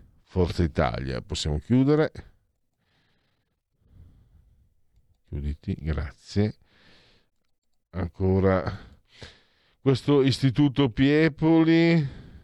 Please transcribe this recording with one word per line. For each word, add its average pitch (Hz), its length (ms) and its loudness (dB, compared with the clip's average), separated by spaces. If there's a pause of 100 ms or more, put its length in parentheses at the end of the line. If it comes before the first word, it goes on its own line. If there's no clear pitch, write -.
(340)
forza 90 300 0
Italia. 65 580 -4
Possiamo - 380 -6
chiudere. 139 520 0 (3250)
Chiuditi, 73 520 -8
grazie. 73 800 -6 (1300)
Ancora 92 720 0 (1160)
questo 135 440 2
Istituto 135 680 0
Piepoli, 160 1120 2 (400)